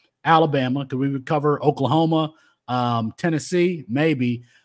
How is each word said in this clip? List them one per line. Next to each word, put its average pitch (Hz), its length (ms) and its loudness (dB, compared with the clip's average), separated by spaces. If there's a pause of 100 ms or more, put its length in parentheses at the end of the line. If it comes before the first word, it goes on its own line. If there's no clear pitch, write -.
(220)
Alabama. 143 640 2
Could 131 140 -8
we 139 220 -2
cover 147 440 0
Oklahoma, 151 680 2 (340)
um, 120 480 -2
Tennessee? 175 720 -2
Maybe. 123 560 0 (200)